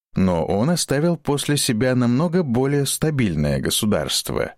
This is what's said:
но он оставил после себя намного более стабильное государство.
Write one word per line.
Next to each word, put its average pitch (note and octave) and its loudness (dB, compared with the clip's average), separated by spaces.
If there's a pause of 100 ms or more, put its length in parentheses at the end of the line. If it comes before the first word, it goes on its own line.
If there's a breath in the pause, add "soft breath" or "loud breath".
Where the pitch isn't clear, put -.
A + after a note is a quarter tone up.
(140)
но F2+ 2
он G#2 0
оставил D#3+ 0
после C#3+ -2
себя B2+ 0
намного C3+ 2
более C3+ 0
стабильное E2+ 0
государство. D#2+ -2